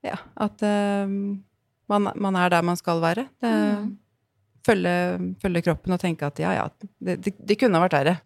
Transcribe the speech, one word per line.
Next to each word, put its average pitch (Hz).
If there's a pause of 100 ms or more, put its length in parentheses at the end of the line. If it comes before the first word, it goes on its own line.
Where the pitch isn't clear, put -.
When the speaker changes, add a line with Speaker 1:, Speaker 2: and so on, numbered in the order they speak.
Speaker 1:
ja, - (200)
at, -
eh, 202
man, 202
man 196
er 180
der 170
man 175
skal 170
være. 180 (140)
Det, 233
Speaker 2:
Mm. 208 (640)
Speaker 1:
følge, 180
følge 175
kroppen 175
og 175
tenke 165
at 143
ja, 175
ja, - (320)
det, 185
det, 196 (120)
det 208
kunne 220
ha 175
vært 160
verre. 175